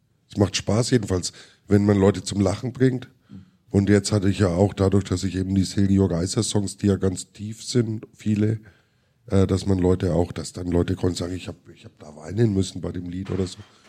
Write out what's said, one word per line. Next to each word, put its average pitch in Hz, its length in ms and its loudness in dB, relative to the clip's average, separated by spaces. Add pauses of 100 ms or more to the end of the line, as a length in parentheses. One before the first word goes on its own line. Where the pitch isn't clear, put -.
(300)
Es - 60 -18
macht 101 200 2
Spaß 110 340 -2
jedenfalls, 95 420 -2 (360)
wenn 101 180 4
man 104 120 6
Leute 98 240 4
zum 98 200 -4
Lachen 95 320 -2
bringt. 127 340 0 (600)
Und 98 180 2
jetzt 101 240 2
hatte 101 160 2
ich 95 120 0
ja 98 80 2
auch 92 260 2
dadurch, 95 300 2
dass 95 200 -4
ich 90 120 -4
eben 95 180 -2
die 95 100 4
Silke-Georg-Eiser-Songs, 98 1120 0
die 104 120 -2
ja 98 80 4
ganz 92 360 -4
tief 107 320 -14
sind, 113 500 -2
viele, 107 460 0 (680)
äh, 98 180 4
dass 92 180 0
man 95 140 0
Leute 90 340 2
auch, 85 200 0
dass 82 200 -12
dann 90 140 -10
Leute 87 300 0
kommen 92 160 -2
und 85 40 -10
sagen, 90 180 -6
„Ich - 140 -12
hab, - 80 -12 (180)
ich - 120 -20
hab - 120 -20
da 76 180 -20
weinen 98 360 0
müssen 92 300 -2
bei 87 100 -6
dem 87 160 -10
Lied“ 92 220 -8
oder 92 160 -2
so. - 100 -12 (320)